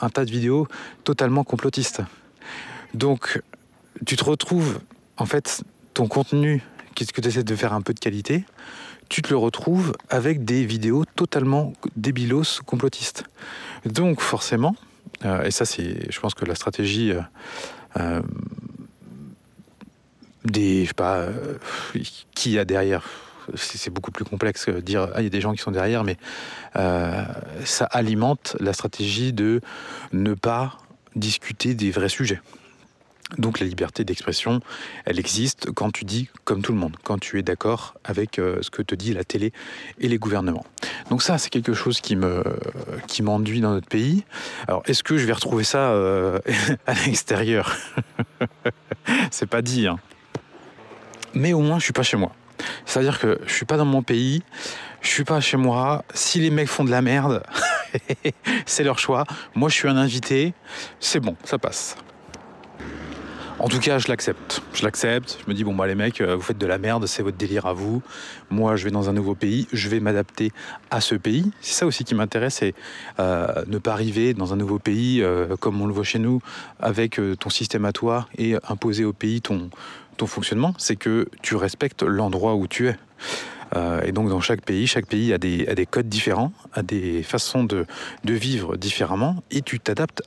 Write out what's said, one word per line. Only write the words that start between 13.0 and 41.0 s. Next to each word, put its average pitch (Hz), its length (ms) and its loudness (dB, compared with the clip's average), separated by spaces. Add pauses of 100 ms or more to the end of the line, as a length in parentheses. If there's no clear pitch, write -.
Donc, 151 360 2
forcément, 120 540 0 (480)
euh, 95 200 2
et 98 80 0
ça, 117 140 2
c'est, 85 460 -4
je - 80 -8
pense 104 140 -2
que - 120 -4
la 85 100 -2
stratégie, 104 560 0
euh, 90 100 0 (760)
euh, 85 220 0 (2250)
des, 98 380 4
je 85 60 0
sais - 40 -8
pas, 92 240 0
euh, 113 400 -4 (800)
qui - 160 0
y 107 80 4
a 98 60 2
derrière, 95 380 2 (520)
c'est, - 220 -6
c'est - 120 -6
beaucoup 95 220 -6
plus 101 140 -6
complexe 101 400 -2
que 110 60 0
dire, « 92 440 0
Ah, 113 60 0
il - 20 0
y 107 40 0
a - 20 -2
des 98 120 -2
gens 107 120 0
qui 104 80 -6
sont 107 100 -4
derrière », 104 340 2
mais, 92 120 0 (580)
euh, 87 480 0 (400)
ça - 220 0
alimente 113 720 0
la 98 140 2
stratégie 107 600 -2
de 110 280 2 (500)
ne 101 220 2
pas 117 440 -2 (380)
discuter 110 600 -2
des 104 160 0
vrais 95 180 2
sujets. 101 320 -2 (960)
Donc 113 220 0
la 98 60 0
liberté 92 380 -2
d'expression, 95 560 0 (460)
elle 90 120 0
existe 113 540 -2
quand 104 200 0
tu - 140 -6
dis 113 240 -2 (140)
comme 98 180 0
tout 101 100 0
le 110 60 2
monde, 82 260 -2
quand 101 160 0
tu - 200 -4
es - 20 -2
d'accord 95 640 -2
avec, 104 340 -2
euh, 90 240 0
ce - 80 -6
que - 120 -6
te 101 140 -2
dit 104 180 -2
la 92 100 -2
télé 107 300 -2 (460)
et 127 80 0
les 117 100 2
gouvernements. 98 480 0 (440)